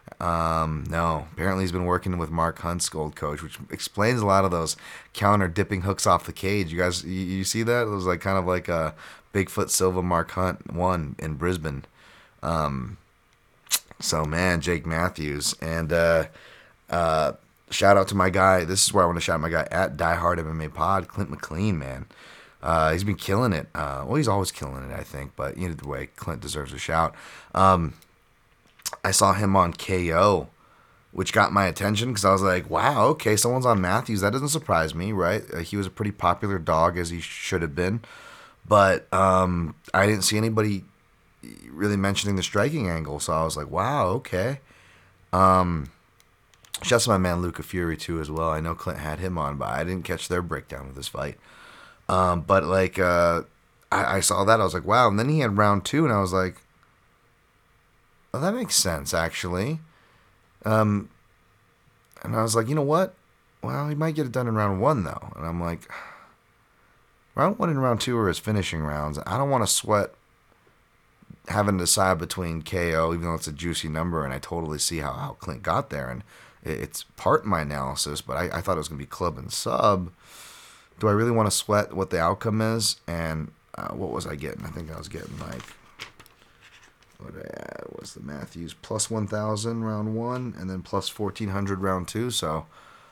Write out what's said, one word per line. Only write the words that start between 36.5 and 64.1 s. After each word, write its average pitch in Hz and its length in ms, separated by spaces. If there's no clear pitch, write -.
dog, 82 380
as 85 140
he 85 100
should - 400
have 78 140
been. 95 260
But, 98 460
um, 92 640
I 98 140
didn't 104 160
see 107 160
anybody 107 460
really 98 300
mentioning 98 380
the 90 60
striking 123 460
angle, 76 320
so 82 140
I 80 100
was 76 140
like, 71 120
"Wow, 107 360
okay." 113 540
Um, 90 560
shouts 117 220
to 120 60
my 101 80
man 90 240
Luca 87 200
Fury, 85 360
too, 82 220
as 76 100
well. 80 180
I 78 120
know 82 140
Clint 80 260
had 78 180
him 90 180
on, 71 220
but 58 100
I 65 160
didn't 90 200
catch 87 240
their 90 120
breakdown 69 480
of 67 60
this 69 140
fight. 71 280
Um, 90 360
but, 95 220
like, 92 340
uh, 87 460
I, - 260
I 98 40
saw 95 240
that. 110 160
I 101 40
was 87 100
like, 85 100
"Wow." 113 240
And 101 100
then 123 120
he 156 100
had 107 160
round 101 300
two, 156 180
and 131 80
I 104 80
was 92 140
like, 92 240
"Oh, 123 60
that 190 140
makes 247 200
sense, 78 400
actually." 90 640
Um, 107 420
and - 120
I 113 80
was 113 140
like, 113 120
"You 143 60
know 156 80
what? 175 320
Well, 139 260
he 151 60
might 156 220